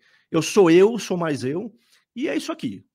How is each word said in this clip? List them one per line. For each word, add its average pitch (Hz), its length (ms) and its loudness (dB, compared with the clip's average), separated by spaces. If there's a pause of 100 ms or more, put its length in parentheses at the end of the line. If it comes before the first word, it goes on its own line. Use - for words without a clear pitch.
(300)
Eu 165 120 0
sou 175 280 4
eu, 196 280 6
sou 190 180 -6
mais 156 260 -4
eu, 165 320 -8 (400)
e 262 140 -8
é - 80 -6
isso 320 160 -6
aqui. - 420 -12